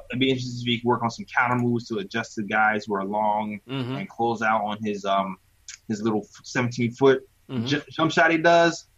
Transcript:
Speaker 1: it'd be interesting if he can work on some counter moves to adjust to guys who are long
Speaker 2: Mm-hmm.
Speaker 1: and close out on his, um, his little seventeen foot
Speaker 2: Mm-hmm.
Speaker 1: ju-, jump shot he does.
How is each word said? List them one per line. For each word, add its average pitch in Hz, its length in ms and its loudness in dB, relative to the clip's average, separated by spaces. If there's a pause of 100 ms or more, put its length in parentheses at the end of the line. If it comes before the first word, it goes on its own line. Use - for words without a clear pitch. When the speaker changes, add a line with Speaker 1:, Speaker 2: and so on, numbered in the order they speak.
Speaker 1:
it'd 123 120 -4
be 131 80 4
interesting 123 320 -4
if 120 40 -8
he 120 140 0
can 117 80 -4
work 117 160 2
on 117 80 0
some 101 140 -12
counter 123 320 0
moves 120 320 -2
to 113 80 -4
adjust 107 380 -6
to 110 80 -6
guys 107 420 2
who 101 100 -2
are 98 80 -2
long 107 640 -2
Speaker 2:
Mm-hmm. 127 280 -6
Speaker 1:
and 98 120 -8
close 117 340 -2
out 110 220 2
on 104 180 -6
his, 104 220 -4
um, 98 320 0 (540)
his 107 120 -4
little 107 240 0 (180)
seventeen 120 500 -2
foot 135 340 4 (220)
Speaker 2:
Mm-hmm. 120 160 -4
Speaker 1:
ju-, 147 160 -2 (100)
jump 160 220 0
shot 165 180 6
he 165 60 2
does. 170 480 4 (120)